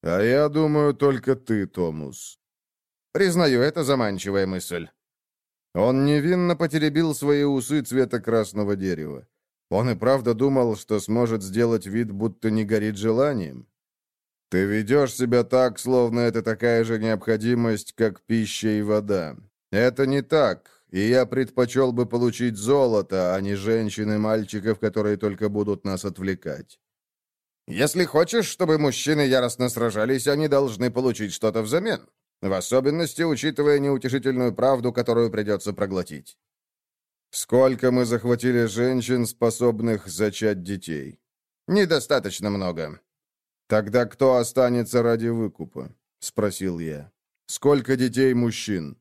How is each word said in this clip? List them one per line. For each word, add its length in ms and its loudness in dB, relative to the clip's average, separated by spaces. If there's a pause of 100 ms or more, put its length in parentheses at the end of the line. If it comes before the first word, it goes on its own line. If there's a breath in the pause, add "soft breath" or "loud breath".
«А 180 0
я 280 2
думаю, 460 2
только 400 2
ты, 320 -2
Томус». 720 -8 (760)
«Признаю, 480 4
это 240 0
заманчивая 600 0
мысль». 420 -6 (880)
Он 300 2
невинно 520 2
потеребил 580 0
свои 300 2
усы 380 0
цвета 380 0
красного 560 -2
дерева. 500 -6 (440)
Он 200 0
и 40 0
правда 400 0
думал, 420 0
что 240 -4
сможет 420 -2
сделать 440 0
вид, 260 -2
будто 380 -4
не 140 0
горит 320 -2
желанием. 680 -2 (840)
«Ты 160 2
ведешь 480 0
себя 280 2
так, 380 2
словно 400 2
это 220 0
такая 420 2
же 140 -2
необходимость, 960 0
как 260 -2
пища 480 -2
и 140 0
вода. 540 -2 (360)
Это 340 2
не 160 0
так, 480 0 (200)
и 100 -2
я 260 4
предпочел 680 0
бы 140 0
получить 500 -2
золото, 760 2
а 60 -2
не 160 -4
женщин 560 -2
и 40 0
мальчиков, 640 -2
которые 380 0
только 320 -2
будут 360 -2
нас 200 -4
отвлекать». 760 -8 (840)
«Если 380 -2
хочешь, 420 0
чтобы 320 0
мужчины 440 0
яростно 480 0
сражались, 580 0
они 200 0
должны 420 2
получить 420 -2
что-то 300 -2
взамен, 440 -4 (360)
в 100 -2
особенности 720 0
учитывая 580 2
неутешительную 760 0
правду, 380 2
которую 380 2
придется 420 -2
проглотить». 640 -6 (960)
«Сколько 560 2
мы 140 2
захватили 600 0
женщин, 600 0
способных 800 0
зачать 560 -2
детей?» 560 -10 (480)
«Недостаточно 840 0
много». 500 -6 (640)
«Тогда 400 0
кто 300 2
останется 640 0
ради 260 0
выкупа?» — 640 -6 (280)
спросил 580 -4
я. 320 -10 (360)
«Сколько 500 2
детей 380 2
мужчин?» 680 -2